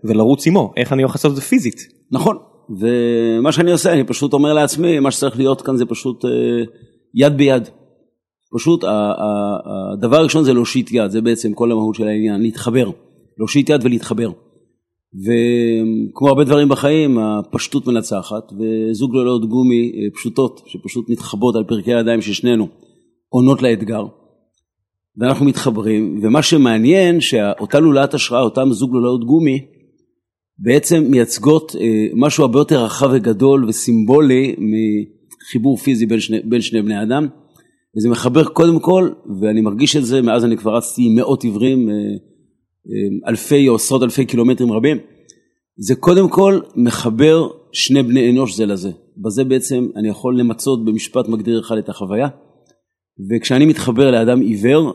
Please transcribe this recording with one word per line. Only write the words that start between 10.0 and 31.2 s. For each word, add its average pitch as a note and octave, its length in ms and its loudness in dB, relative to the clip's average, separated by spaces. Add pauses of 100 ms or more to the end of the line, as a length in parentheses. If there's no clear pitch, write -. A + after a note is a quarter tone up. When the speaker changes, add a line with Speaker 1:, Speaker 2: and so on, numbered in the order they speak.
Speaker 2:
הראשון D#3+ 260 2
זה C3 100 4
להושיט A#2+ 380 0
יד, G#2+ 200 0
זה A2 100 -2
בעצם A2+ 320 -2
כל A#2 180 0
המהות A2 240 -2
של G#2+ 120 -4
העניין, G#2+ 340 -2
להתחבר, A#2 500 -2 (460)
להושיט A#2+ 320 0
יד D3 140 2
ולהתחבר. A2+ 480 -2 (920)
וכמו A#2 1040 0
הרבה C#3 160 4
דברים C#3+ 260 4
בחיים, C#3+ 480 2
הפשטות A2 680 -4
מנצחת, A2 720 -6
וזוג A2 540 -2
לולאות B2 360 0
גומי, A#2+ 460 2
אה, G#2 200 -6
פשוטות, B2 500 -4
שפשוט - 440 -12
מתחבות A2+ 460 -2
על A2 80 -2
פרקי A2 300 -4
הידיים A#2 280 0
של G#2 120 -6
שנינו, A2 340 0 (640)
עונות B2+ 320 2
לאתגר, A2 440 -2 (1120)
ואנחנו C3+ 280 0
מתחברים, G#2+ 800 -2
ומה B2 180 2
שמעניין, D3+ 800 4
שאותה G#2 580 -2
לולאת C#3+ 340 4
השראה, B2 280 -2
אותם C3 300 0
זוג A#2+ 220 -2
לולאות B2 320 0
גומי, C#3+ 340 2 (1000)
בעצם D3 520 2
מייצגות, C#3 680 2